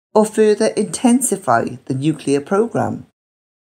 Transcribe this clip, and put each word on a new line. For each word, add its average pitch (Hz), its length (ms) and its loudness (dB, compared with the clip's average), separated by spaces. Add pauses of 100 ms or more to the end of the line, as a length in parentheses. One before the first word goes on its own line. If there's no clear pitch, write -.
(160)
or 214 100 4
further 214 440 2
intensify 190 1040 0 (100)
the - 80 -6
nuclear 143 480 -2
program? 143 640 -2 (680)